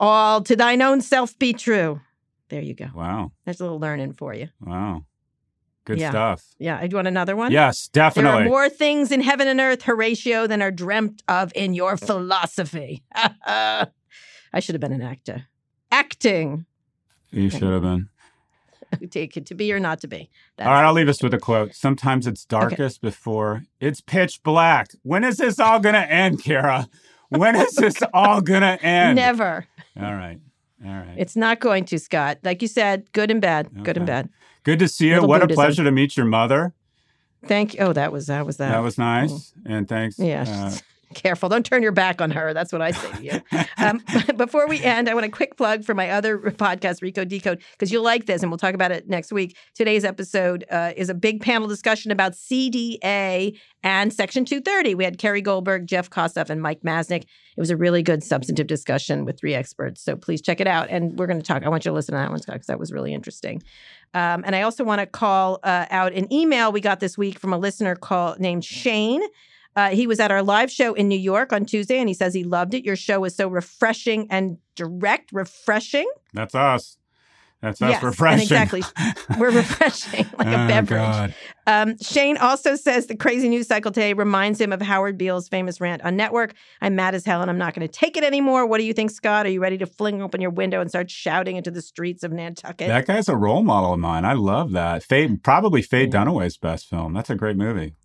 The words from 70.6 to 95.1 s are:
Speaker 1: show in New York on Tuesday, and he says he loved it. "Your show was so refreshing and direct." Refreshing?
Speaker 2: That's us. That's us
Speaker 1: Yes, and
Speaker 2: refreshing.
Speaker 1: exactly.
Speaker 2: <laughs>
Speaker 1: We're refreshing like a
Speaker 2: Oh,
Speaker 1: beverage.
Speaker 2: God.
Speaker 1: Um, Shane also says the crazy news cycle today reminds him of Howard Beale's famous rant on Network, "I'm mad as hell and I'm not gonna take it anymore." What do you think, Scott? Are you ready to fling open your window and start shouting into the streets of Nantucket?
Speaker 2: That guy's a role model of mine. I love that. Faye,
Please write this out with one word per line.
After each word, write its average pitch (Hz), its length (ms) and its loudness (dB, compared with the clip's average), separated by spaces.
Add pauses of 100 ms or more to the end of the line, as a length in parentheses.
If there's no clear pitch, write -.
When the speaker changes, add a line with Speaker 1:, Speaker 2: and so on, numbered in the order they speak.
Speaker 1:
show 233 220 2
in 202 120 2
New 196 120 2
York 196 340 0
on 208 120 0
Tuesday, 214 360 -2
and 233 80 0
he 185 60 -2
says 180 200 0
he 185 80 -2
loved 175 320 -2
it. 254 100 -4
"Your 226 120 -2
show 196 240 -2
was 185 160 -4
so 190 100 -2
refreshing 214 800 -2
and 190 300 -2 (160)
direct." 180 560 -4
Refreshing? 220 800 -4 (240)
Speaker 2:
That's 107 220 -8
us. 131 400 0 (640)
That's 107 180 -4
us 208 100 2
Speaker 1:
Yes, 208 120 2
and 123 60 0
Speaker 2:
refreshing. 160 340 6
Speaker 1:
exactly. 208 400 2 (280)
Speaker 2:
<laughs> - 280 -6
Speaker 1:
We're 240 140 4
refreshing - 720 2 (100)
like - 120 0
a 120 160 2
Speaker 2:
Oh, - 40 0
Speaker 1:
beverage. 110 320 2
Speaker 2:
God. 107 340 0 (340)
Speaker 1:
Um, 214 300 2
Shane 285 400 2
also 269 360 2
says 247 320 0
the 226 80 -10
crazy 247 340 0
news 233 200 0
cycle 214 240 0
today 208 220 0
reminds 208 460 2
him 202 120 0
of 190 100 -4
Howard 196 340 0
Beale's 180 320 -4
famous 185 320 -4
rant 175 220 -4
on 180 140 -2
Network, 220 380 -2 (260)
"I'm 196 160 0
mad 185 180 0
as 180 100 -4
hell 180 160 0
and 185 100 -2
I'm 175 80 -2
not 175 160 -4
gonna 165 120 -6
take 320 300 -2
it 302 80 0
anymore." 269 420 2
What 220 120 2
do 220 60 0
you 220 100 -2
think, 214 180 -2
Scott? 208 340 0
Are 196 40 0
you 185 100 -2
ready 190 180 -2
to 190 80 -4
fling 202 360 -4
open 190 180 -6
your 185 100 -2
window 185 300 -2
and 170 100 -4
start 180 180 -4
shouting 185 460 -4
into 175 160 -8
the 170 120 -10
streets 175 420 -10
of 165 80 -6
Nantucket? 170 560 -8
Speaker 2:
That 123 180 2
guy's 196 220 0
a 151 80 0
role 107 260 2
model 98 300 2
of 87 80 -2
mine. 82 240 -2
I 113 80 2
love 113 400 0
that. 85 320 -2
Faye, 135 360 2